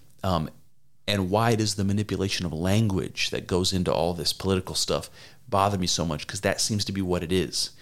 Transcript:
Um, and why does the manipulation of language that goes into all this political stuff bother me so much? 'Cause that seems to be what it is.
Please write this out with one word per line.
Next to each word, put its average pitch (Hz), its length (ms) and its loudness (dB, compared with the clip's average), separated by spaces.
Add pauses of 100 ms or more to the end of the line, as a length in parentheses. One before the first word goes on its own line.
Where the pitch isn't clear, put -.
(240)
Um, 87 260 0 (580)
and 98 220 0
why 113 260 2
does 107 200 0
the 104 80 -2
manipulation 98 640 0
of 78 80 -4
language 95 760 0
that - 180 -6
goes 92 260 2
into 90 200 2
all 85 200 2
this 82 200 -2
political 92 420 -2
stuff - 340 -2 (380)
bother 98 300 4
me 90 100 0
so - 180 0
much? 80 220 -4
'Cause 101 140 -8
that - 200 0
seems 104 240 0
to - 60 -6
be 98 100 -2
what 90 220 0
it 82 80 -4
is. 90 400 0 (100)